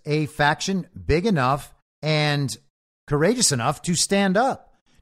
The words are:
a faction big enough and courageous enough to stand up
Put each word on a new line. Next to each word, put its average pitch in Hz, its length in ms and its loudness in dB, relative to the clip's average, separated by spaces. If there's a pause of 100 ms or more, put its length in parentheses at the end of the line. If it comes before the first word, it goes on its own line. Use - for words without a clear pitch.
a 151 200 0
faction 156 640 -2 (180)
big 165 200 2
enough 143 480 0 (280)
and 147 560 0 (500)
courageous 175 460 2
enough 131 300 -2
to 175 120 -2
stand 196 400 0
up 247 380 -2 (280)